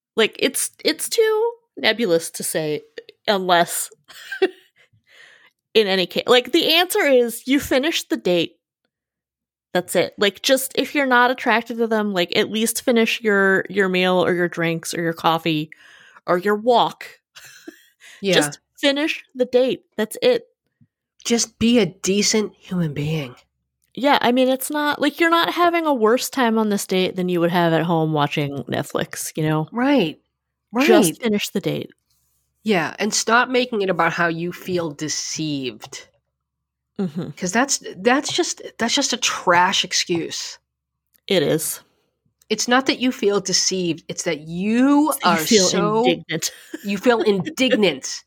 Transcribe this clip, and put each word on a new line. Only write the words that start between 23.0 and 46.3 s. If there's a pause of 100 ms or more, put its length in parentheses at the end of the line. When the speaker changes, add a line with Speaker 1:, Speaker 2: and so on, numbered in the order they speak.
Speaker 1:
Yeah,
I
mean,
it's
not,
like,
you're
not
having
a
worse
time
on
this
date
than
you
would
have
at
home
watching
Netflix,
you
know?
Speaker 2:
Right. (540)
Right.
Speaker 1:
Just
finish
the
date. (720)
Speaker 2:
Yeah,
and
stop
making
it
about
how
you
feel
deceived. (920)
Speaker 1:
Mm-hmm.
Speaker 2:
'Cause
that's, (140)
that's
just, (180)
that's
just
a
trash
excuse. (680)
Speaker 1:
It
is. (720)
Speaker 2:
It's
not
that
you
feel
deceived.
It's
that
you
Speaker 1:
You (100)
Speaker 2:
are
Speaker 1:
feel
Speaker 2:
so
Speaker 1:
indignant. (160)